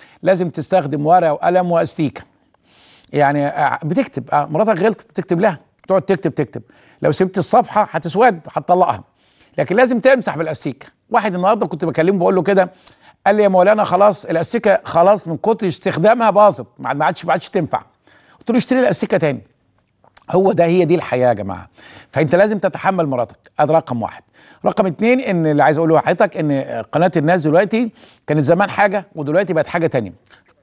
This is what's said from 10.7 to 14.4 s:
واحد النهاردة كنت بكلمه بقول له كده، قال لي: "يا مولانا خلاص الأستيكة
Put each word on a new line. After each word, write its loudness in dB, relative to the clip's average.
واحد -2
النهاردة 0
كنت -8
بكلمه 0
بقول 2
له 2
كده، 2
قال 4
لي: 2
"يا 4
مولانا 4
خلاص 2
الأستيكة 0